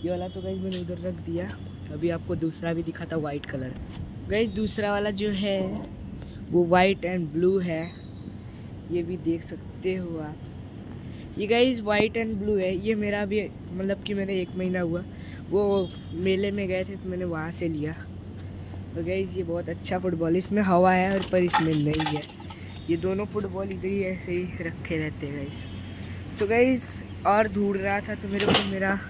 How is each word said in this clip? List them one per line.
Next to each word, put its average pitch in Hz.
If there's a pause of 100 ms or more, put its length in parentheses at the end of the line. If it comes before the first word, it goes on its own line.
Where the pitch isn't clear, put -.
ये 170
वाला 180
तो 185
गाइस 190
मैंने 185
उधर 170
रख 175
दिया, 170 (440)
अभी 156
आपको 165
दूसरा 165
भी 165
दिखाता 165
हूँ, 156
वाइट 147
कलर। 131 (560)
गाइस, 214
दूसरा 208
वाला 202
जो 202
है 196 (640)
वो 175
white 185
and 175
blue 180
है, 165 (1080)
ये 175
भी 175
देख 165
सकते -
हो 175
आप। -
ये 196
गाइस 240
white 208
and 220
blue 208
है, 185
ये 208
मेरा 208
भी, 208 (300)
मतलब 196
कि 208
मैंने 196
एक 180
महीना 185
हुआ, 175 (460)
वो 196 (260)
मेले 190
में 202
गए 185
थे 190
तो 185
मैंने 180
वहाँ 165
से 170
लिया। 156
और -
गाइस, 185
ये 185
बहुत 170
अच्छा 180
फुटबॉल 170
है, 175
इसमें 202
हवा 185
है 185
और 190
पर 185
इसमें 165
नहीं 151
है। 151 (680)
ये 170
दोनों 190
फुटबॉल 196
इधर 185
ही 196
ऐसे 185
ही 180
रखे 165
रहते 151
हैं 143
गाइस। 139 (720)
तो 208
गाइस, 240 (240)
और 208
ढूंढ 202
रहा 196
था 208
तो 202
मेरे 202
को 202
मेरा 190 (160)